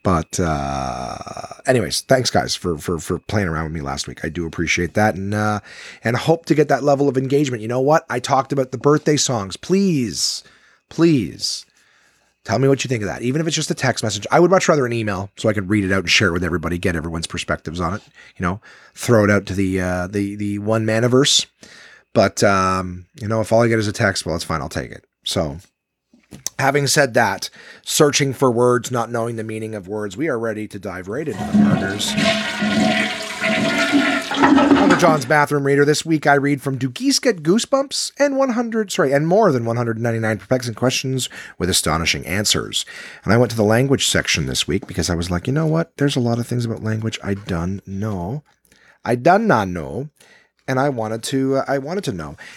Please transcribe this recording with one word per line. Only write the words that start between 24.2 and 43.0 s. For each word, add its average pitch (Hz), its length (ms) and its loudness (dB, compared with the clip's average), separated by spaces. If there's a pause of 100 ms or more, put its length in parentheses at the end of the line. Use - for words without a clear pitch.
well, 82 80 -2
it's 82 100 -6
fine. 82 160 -4
I'll 69 80 -6
take 62 220 -8
it. - 140 -18 (200)
So 80 340 -2 (1000)
having 139 300 2
said 135 260 2
that, 104 360 0 (340)
searching 143 480 2
for 131 180 4
words, 123 400 2
not 120 220 -4
knowing 117 240 -4
the 110 80 -8
meaning 110 320 -8
of 95 100 -10
words, 104 300 -6
we 147 120 -4
are 127 100 -2
ready 107 280 -4
to 104 140 -14
dive 90 260 -10
right 139 220 -6
into 107 100 -8
the - 200 0
murders. - 540 2 (2750)
Uncle 190 180 4
John's 156 260 4
Bathroom 147 400 2
Reader. 139 200 4
This 147 200 2
week 160 220 0
I 143 80 6
read 143 260 2
from 135 180 -4
Do 131 120 -2
Geese 254 300 0
Get 190 240 0
Goosebumps 254 760 0
and 277 180 2
one 269 140 2
hundred, 220 400 -2
sorry, 143 220 2
and 147 160 2
More 196 240 6
Than 120 120 0
One 117 120 -2
hundred 117 240 -2
ninety-nine 110 380 0
Perplexing 120 360 -2
Questions 131 540 -2 (300)
with 90 120 0
Astonishing 78 560 0
Answers. 78 580 -2 (380)